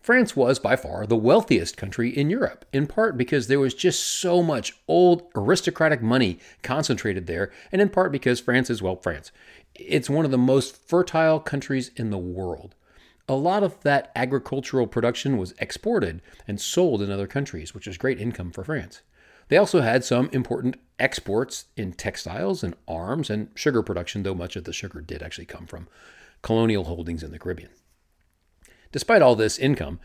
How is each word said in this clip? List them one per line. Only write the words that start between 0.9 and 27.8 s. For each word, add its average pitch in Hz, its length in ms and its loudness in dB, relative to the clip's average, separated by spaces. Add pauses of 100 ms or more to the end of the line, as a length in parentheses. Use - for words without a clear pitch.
the 113 80 4
wealthiest 123 600 4
country 117 380 -4
in 143 140 0
Europe, - 440 -4
in 139 120 0
part 214 320 0
because 123 300 0
there 139 120 4
was 135 140 2
just - 300 0
so 175 400 0
much 147 340 -2 (100)
old 175 360 6 (100)
aristocratic 156 680 2
money 113 360 2 (240)
concentrated 110 640 -2
there, 85 260 -4 (200)
and 190 100 2
in 202 80 4
part 180 220 0
because 127 300 0
France 127 280 2
is, 104 140 -2
well, 92 140 -2
France. 78 340 -8 (420)
It's - 360 -4
one 156 160 2
of 139 40 0
the 131 80 2
most 131 380 2
fertile 160 640 2
countries 135 560 -4
in 110 160 -4
the 98 80 -2
world. 90 560 -8 (540)
A 135 40 0
lot 180 300 0
of - 180 -4
that 143 340 0
agricultural 131 720 -2
production 120 520 -2
was 92 200 -6
exported 120 640 -4 (260)
and 104 140 -6
sold 151 400 0
in 101 80 -2
other 98 180 -4
countries, 110 460 -6
which 82 140 -16
was 92 100 -12
great 131 220 -2
income 98 320 -6
for 95 140 -12
France. 135 360 -10 (460)
They 156 100 4
also 185 240 4
had 120 220 2
some 127 300 2
important 123 420 -2 (240)
exports - 680 -2 (120)
in 95 160 -8
textiles 107 680 -6
and 85 140 -6 (120)
arms 98 440 -6
and 107 240 -4
sugar 127 260 2
production, 98 400 -6
though 95 140 -4
much 87 220 -8
of 87 80 -10
the - 80 -8
sugar - 260 -12
did 78 240 -12
actually - 220 -14
come 85 200 -16
from 85 220 -16 (560)
colonial 113 400 2
holdings 82 400 -6
in 78 80 -12
the 80 80 -16
Caribbean. 85 320 -10 (1200)